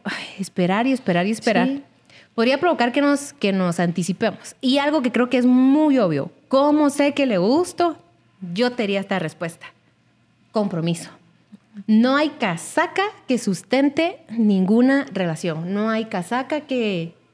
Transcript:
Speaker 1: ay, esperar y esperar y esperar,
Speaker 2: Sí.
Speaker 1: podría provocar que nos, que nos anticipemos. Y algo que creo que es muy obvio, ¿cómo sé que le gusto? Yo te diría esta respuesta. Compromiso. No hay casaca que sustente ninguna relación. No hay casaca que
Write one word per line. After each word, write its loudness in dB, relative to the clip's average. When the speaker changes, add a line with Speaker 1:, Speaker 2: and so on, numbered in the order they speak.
Speaker 1:
ay, -8
esperar 0
y 2
esperar 0
y -2
esperar, 0
Speaker 2:
Sí. -4
Speaker 1:
podría 2
provocar 2
que 0
nos, 0
que -2
nos 0
anticipemos. -2
Y 2
algo 2
que 0
creo 0
que 2
es 2
muy 4
obvio, 0
¿cómo 4
sé 0
que 0
le 0
gusto? 0
Yo 0
te -4
diría -2
esta -4
respuesta. -8
Compromiso. -4
No 4
hay 0
casaca -4
que 0
sustente 0
ninguna 2
relación. -4
No -2
hay -2
casaca -4
que -4